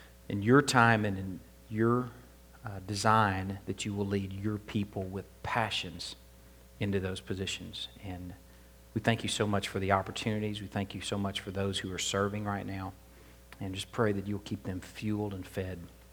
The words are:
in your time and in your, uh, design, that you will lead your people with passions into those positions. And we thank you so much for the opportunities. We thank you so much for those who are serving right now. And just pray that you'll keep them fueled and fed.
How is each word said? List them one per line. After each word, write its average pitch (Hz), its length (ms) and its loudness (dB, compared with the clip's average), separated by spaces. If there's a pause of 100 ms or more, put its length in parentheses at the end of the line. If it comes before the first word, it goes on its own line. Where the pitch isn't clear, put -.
(300)
in 104 120 -2
your 127 200 10
time 117 420 6
and 98 140 0
in 95 220 -6 (300)
your, 117 400 4 (560)
uh, 98 220 -8
design, 101 800 4
that - 200 -6
you 104 80 -2
will 101 140 0
lead 98 240 0
your 104 260 -4
people 104 460 -4
with 92 220 -6 (180)
passions 95 720 -4 (640)
into 98 200 2
those 95 200 -2
positions. 92 680 -6 (160)
And 90 280 -10 (600)
we 110 80 -2
thank 113 220 2
you 117 60 -2
so - 160 0
much 101 220 2
for - 120 -4
the 95 120 0
opportunities. 104 680 0
We 95 60 -8
thank 101 280 -4
you 95 60 -6
so - 160 -4
much 98 240 -2
for 98 100 -8
those 98 280 -2
who 92 140 -6
are 87 60 -6
serving 101 460 0
right 101 200 -2
now. 95 280 -6 (640)
And 95 140 -6
just - 180 -8
pray 110 220 4
that 98 140 -2
you'll 101 120 -2
keep - 240 -6
them 92 160 -4
fueled 107 540 -4
and 92 120 -8
fed. 92 340 -6 (340)